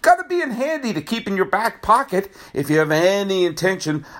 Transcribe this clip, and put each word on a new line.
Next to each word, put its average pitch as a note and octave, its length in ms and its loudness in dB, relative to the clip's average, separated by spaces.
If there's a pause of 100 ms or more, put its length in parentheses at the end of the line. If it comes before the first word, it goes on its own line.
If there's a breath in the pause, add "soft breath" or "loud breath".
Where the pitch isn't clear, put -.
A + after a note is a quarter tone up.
gonna F4+ 240 4
be F4 160 -2
in C#4 80 -4
handy C4 420 -4
to D#3 80 -4
keep A3+ 280 -6
in G3 80 -2
your F#3+ 80 2
back G#3+ 360 -2
pocket G#3 520 2 (200 loud breath)
if C#3+ 160 -4
you D3+ 100 2
have D#3 120 2
any F#3+ 540 2
intention D#3+ 600 -2 (160 loud breath)